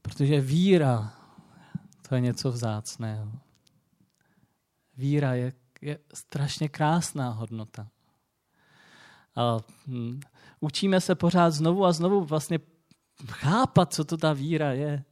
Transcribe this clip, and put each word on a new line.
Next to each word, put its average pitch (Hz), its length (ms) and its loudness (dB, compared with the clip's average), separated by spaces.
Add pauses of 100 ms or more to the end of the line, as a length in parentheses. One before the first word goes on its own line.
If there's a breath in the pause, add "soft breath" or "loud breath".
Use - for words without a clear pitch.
Protože 143 400 0
víra, 139 720 4 (960 loud breath)
to 135 60 0
je 123 60 2
něco 123 300 -2
vzácného. 110 800 -6 (1700)
Víra 139 360 0
je, 123 200 -2 (280)
je 147 180 -10 (140)
strašně 147 560 -6
krásná 151 600 0
hodnota. 110 580 -10 (1500 soft breath)
A, 120 240 2 (280)
hm, 123 320 -8 (400 soft breath)
učíme 185 420 2
se 180 140 0
pořád 170 340 4
znovu 165 360 2
a 180 60 6
znovu 175 340 2
vlastně 156 340 -2 (680)
chápat, 190 640 2
co 156 100 -4
to 165 140 -4
ta 156 160 2
víra 147 380 -2
je. 143 400 -4